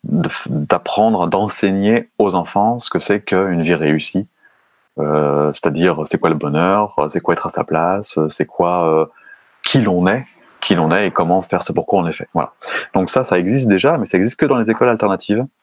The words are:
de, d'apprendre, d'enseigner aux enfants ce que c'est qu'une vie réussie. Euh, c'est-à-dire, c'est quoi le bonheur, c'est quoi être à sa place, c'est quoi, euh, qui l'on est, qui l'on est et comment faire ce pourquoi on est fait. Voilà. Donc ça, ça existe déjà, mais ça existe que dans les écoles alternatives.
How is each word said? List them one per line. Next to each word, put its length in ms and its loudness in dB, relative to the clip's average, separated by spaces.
de, 240 0
d'apprendre, 800 -2
d'enseigner 880 0
aux 180 2
enfants 440 0
ce 100 -4
que 100 -2
c'est 200 0
qu'une 420 0
vie 140 2
réussie. 520 -2
Euh, 520 2
c'est-à-dire, 540 0
c'est 140 -4
quoi 100 0
le 60 2
bonheur, 600 0
c'est 100 -4
quoi 140 0
être 140 -4
à 20 -6
sa 160 -6
place, 540 -2
c'est 160 -4
quoi, 420 0
euh, 180 4
qui 180 2
l'on 260 2
est, 180 0
qui 140 0
l'on 160 2
est 160 2
et 40 -2
comment 300 0
faire 220 -4
ce 100 -6
pourquoi 260 0
on 80 0
est 60 -2
fait. 220 -10
Voilà. 180 -2
Donc 160 0
ça, 140 2
ça 160 2
existe 280 0
déjà, 300 4
mais 80 -4
ça 120 0
existe 220 0
que 60 4
dans 120 2
les 120 0
écoles 200 2
alternatives. 560 0